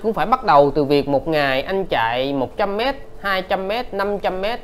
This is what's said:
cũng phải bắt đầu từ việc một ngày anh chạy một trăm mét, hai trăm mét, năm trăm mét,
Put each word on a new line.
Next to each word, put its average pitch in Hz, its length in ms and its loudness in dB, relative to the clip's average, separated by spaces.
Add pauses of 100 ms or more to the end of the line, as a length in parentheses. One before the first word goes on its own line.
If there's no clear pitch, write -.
cũng 220 100 0
phải 165 140 0
bắt 220 180 0
đầu 143 260 6
từ 151 140 2
việc 143 240 2
một 139 200 0
ngày 139 340 2
anh 196 240 -4
chạy 127 460 0
một 131 240 -2
trăm 202 200 -2
mét, 262 200 -2 (240)
hai 190 220 -2
trăm 190 260 -4
mét, 233 260 -4
năm 202 240 -2
trăm 185 220 -2
mét, 233 240 -2